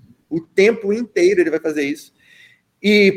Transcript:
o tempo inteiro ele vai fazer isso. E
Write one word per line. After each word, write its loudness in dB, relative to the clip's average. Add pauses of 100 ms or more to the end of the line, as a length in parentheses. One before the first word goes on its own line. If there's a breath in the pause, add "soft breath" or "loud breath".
(280)
o -6
tempo -2
inteiro 0
ele 0
vai -4
fazer -6
isso. -8 (680 soft breath)
E 4